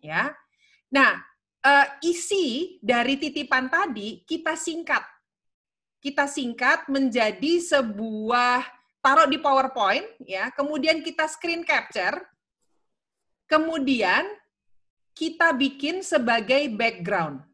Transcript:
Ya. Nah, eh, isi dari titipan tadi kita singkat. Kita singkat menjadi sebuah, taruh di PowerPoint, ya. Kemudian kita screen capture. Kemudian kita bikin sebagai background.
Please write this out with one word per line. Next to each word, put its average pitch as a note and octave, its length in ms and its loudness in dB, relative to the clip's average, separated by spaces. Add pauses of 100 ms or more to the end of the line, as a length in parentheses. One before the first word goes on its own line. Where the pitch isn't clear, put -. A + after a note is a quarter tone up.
Ya. F3 320 -4 (560)
Nah, B3 320 4 (400)
eh, C#4 260 6 (140)
isi E4+ 800 -2
dari A#3+ 400 0
titipan C#4 480 -2
tadi B3 560 -4
kita D#4+ 320 -4
singkat. D#4+ 480 -4 (960)
Kita C#4 240 -2
singkat C#4 640 -2
menjadi C4+ 720 0
sebuah, A#3+ 1040 0 (340)
taruh C#4 300 6
di C#4+ 80 0
PowerPoint, C4 680 2 (220)
ya. F#3+ 260 -6
Kemudian D4+ 540 -2
kita - 240 -2
screen E4+ 340 -6
capture. A#3 640 -2 (1200)
Kemudian C#4 800 2 (880)
kita E4 400 0
bikin C#4 480 -2
sebagai B3 720 0
background. F3+ 800 -4